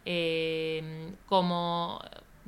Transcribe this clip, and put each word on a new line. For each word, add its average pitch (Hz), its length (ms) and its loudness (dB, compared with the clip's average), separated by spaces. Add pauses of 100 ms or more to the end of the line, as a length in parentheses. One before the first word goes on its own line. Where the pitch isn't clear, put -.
eh, 160 1040 -2 (140)
cómo 175 800 2 (460)